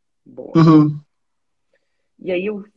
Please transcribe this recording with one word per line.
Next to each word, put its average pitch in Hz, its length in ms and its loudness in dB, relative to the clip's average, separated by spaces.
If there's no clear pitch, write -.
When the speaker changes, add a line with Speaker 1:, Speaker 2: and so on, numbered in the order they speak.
Speaker 1:
Boa. 127 320 -20
Speaker 2:
Uhum. 156 420 4
Speaker 1:
E - 120 -10
aí 180 160 -6
eu 208 160 -10